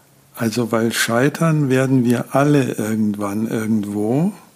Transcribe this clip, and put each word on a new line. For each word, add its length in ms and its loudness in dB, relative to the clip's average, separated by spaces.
Also, 360 -2
weil 200 0
scheitern 760 0
werden 360 2
wir 300 0
alle 400 2
irgendwann 720 -2
irgendwo 840 -2